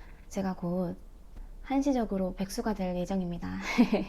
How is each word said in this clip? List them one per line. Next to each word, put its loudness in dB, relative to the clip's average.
제가 -2
곧 0
한시적으로 2
백수가 -2
될 0
예정입니다. -2